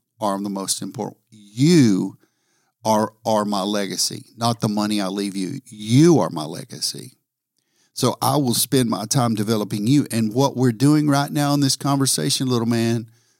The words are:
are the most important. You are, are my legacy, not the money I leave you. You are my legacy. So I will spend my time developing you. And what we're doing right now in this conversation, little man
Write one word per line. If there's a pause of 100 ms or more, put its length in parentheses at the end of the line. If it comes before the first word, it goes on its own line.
(200)
are
the
most
important. (100)
You (680)
are, (120)
are
my
legacy, (100)
not
the
money
I
leave
you.
You
are
my
legacy. (800)
So
I
will
spend
my
time
developing
you.
And
what
we're
doing
right
now
in
this
conversation,
little
man (300)